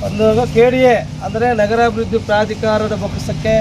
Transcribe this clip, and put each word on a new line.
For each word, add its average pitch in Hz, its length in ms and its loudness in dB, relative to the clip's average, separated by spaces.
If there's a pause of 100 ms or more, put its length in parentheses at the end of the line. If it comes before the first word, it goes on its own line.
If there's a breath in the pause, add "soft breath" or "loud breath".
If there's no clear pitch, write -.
ಒಂದು 214 480 0
ಕೆ 226 160 6
ಡಿ 254 120 2 (120)
ಎ 214 40 2 (260)
ಅಂದರೆ 220 240 -2 (140)
ನಗರಾಭಿವೃದ್ಧಿ 220 560 0
ಪ್ರಾಧಿಕಾರದ 214 760 -2
ಬೊಕ್ಕಸಕ್ಕೆ 196 640 -4